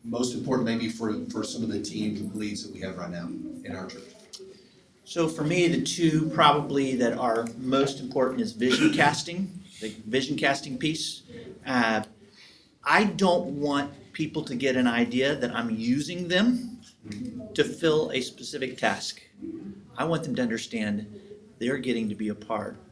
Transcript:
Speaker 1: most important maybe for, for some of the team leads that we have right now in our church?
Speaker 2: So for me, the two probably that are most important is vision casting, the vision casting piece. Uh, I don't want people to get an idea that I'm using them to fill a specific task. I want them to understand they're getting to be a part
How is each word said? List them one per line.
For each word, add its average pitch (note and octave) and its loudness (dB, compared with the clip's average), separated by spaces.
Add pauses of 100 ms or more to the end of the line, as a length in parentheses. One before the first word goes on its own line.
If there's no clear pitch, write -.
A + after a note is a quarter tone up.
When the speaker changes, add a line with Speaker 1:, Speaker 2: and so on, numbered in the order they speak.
Speaker 1:
most A#2 -2
important B2 0
maybe A2+ 0
for, A2 -2 (180)
for A2 -4
some A#2+ -4
of A2 -2
the G#2 -2
team G#2 -4
leads G#2 -6
that F#2+ -14
we F#2 -14
have F#2+ -8
right F2 -8
now F2 -8 (360)
in - -10
our F#3+ -10
church? - -14 (1000)
Speaker 2:
So E3 0
for D#3+ -2
me, F3 4
the D3 4
two D#3 2
probably D3 4
that A#2 4
are A#2 2 (100)
most C3+ 2
important B2 0
is G#2 -2
vision B2+ 4
casting, E3 0 (180)
the A2 -6 (160)
vision C3 0
casting C#3 0
piece. - -4 (420)
Uh, A2+ 4 (800)
I F3 6
don't F3+ 4
want C#3+ 0 (220)
people D#3 -2
to C#3 -6
get B2+ 2
an B2+ 4
idea A#2+ 4
that B2+ -2
I'm A#2 -2
using D3 -2
them A3+ 2 (760)
to D3 4
fill D#3 2
a B2+ 0
specific B2+ -8
task. - -2 (760)
I C3 0
want D#3+ 0
them C#3 -4
to B2+ -2
understand A2 -4 (400)
they're B2+ -2
getting A#2+ -2
to G#2 -4
be G#2+ -4
a G2+ -4
part G#2 -6 (140)